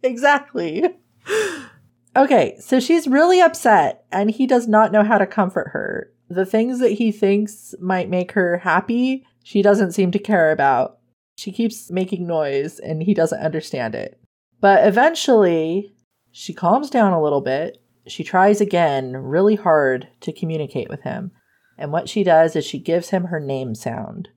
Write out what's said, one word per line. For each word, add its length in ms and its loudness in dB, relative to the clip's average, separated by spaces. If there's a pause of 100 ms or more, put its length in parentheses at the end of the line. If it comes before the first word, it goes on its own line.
Exactly. 800 -2 (1300)
Okay, 420 2
so 200 0
she's 280 0
really 320 4
upset, 720 2
and 200 0
he 160 -2
does 200 0
not 240 4
know 120 4
how 160 2
to 80 0
comfort 460 -4
her. 380 -8 (160)
The 180 -2
things 340 -2
that 140 2
he 180 0
thinks 680 -2
might 300 -4
make 220 -4
her 260 0
happy, 680 -2 (180)
she 180 0
doesn't 300 4
seem 200 0
to 80 -2
care 320 2
about. 460 0 (400)
She 140 -12
keeps 400 -4
making 340 -4
noise, 540 -4
and 240 -6
he 100 2
doesn't 300 0
understand 500 -6
it. 260 -12 (400)
But 280 6
eventually, 1040 2 (380)
she 220 -18
calms 360 0
down 240 2
a 80 0
little 200 0
bit. 360 -4 (300)
She 160 -12
tries 360 2
again 560 0
really 400 0
hard 520 2 (140)
to 120 -10
communicate 560 -8
with 140 -12
him. 280 -10 (460)
And 140 -10
what 180 -4
she 140 -2
does 320 4
is 100 -2
she 140 -10
gives 320 -2
him 140 -2
her 140 -6
name 360 -6
sound. 600 -10